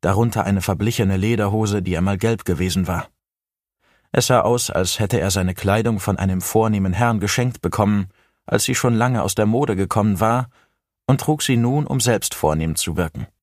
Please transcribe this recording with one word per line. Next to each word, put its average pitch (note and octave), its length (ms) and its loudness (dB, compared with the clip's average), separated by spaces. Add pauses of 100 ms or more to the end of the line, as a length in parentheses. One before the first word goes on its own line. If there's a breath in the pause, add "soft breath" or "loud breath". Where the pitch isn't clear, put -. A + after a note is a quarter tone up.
darunter G#2 440 0
eine G2 180 0
verblichene G2+ 540 0
Lederhose, G#2 640 0
die F2+ 160 -2
einmal F#2+ 180 0
gelb A2+ 280 -2
gewesen F2 420 -2
war. E2+ 220 -4 (1040)
Es - 160 2
sah B2+ 140 4
aus, A#2+ 280 0
als F#2 300 -2
hätte A2 200 0
er F#2+ 100 0
seine F#2 240 0
Kleidung G#2+ 440 0
von F#2+ 180 -2
einem F#2 240 0
vornehmen G#2 520 2
Herrn A#2 260 2
geschenkt A#2 420 -2
bekommen, G2+ 480 0 (380 soft breath)
als A2+ 180 0
sie B2+ 100 -2
schon B2 200 0
lange A#2 280 0
aus - 120 -2
der G#2+ 120 2
Mode A2+ 280 0
gekommen G2 460 0
war, A#2+ 280 0 (580 soft breath)
und C3+ 140 2
trug D3+ 220 -2
sie C3 140 2
nun, B2 300 0
um B2+ 140 -2
selbst - 340 0
vornehm D#2 420 0
zu E2 200 -4
wirken. F2 300 -4 (160)